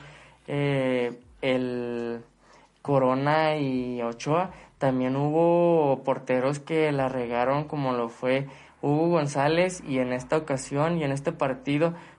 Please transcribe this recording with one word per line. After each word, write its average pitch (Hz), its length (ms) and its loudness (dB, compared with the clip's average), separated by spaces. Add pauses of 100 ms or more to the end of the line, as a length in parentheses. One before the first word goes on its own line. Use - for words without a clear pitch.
(460)
eh, 131 720 -2 (220)
el... 120 840 -4 (600)
Corona 143 760 2
y 127 460 -2
Ochoa, 147 500 -2 (260)
también 131 380 0
hubo 160 880 4
porteros 131 540 0
que 156 340 0
la 135 160 0
regaron, 127 560 0
como 139 300 -2
lo 117 160 -2
fue 131 360 -2 (360)
Hugo 151 260 2
González, 160 800 2
y 131 120 0
en 127 120 -2
esta 127 240 -2
ocasión 156 600 -2
y 156 60 -2
en 139 80 0
este 139 200 -4
partido 147 640 0 (240)